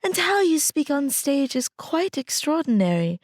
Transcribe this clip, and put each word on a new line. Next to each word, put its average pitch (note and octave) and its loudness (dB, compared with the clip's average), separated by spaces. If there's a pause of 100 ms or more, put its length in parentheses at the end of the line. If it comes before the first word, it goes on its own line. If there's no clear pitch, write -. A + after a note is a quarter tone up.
And F#4 -2
how F#4 2
you E4 4
speak - -2
on C#4+ 0
stage C#4 0
is B3+ -2
quite - -4
extraordinary. G3 0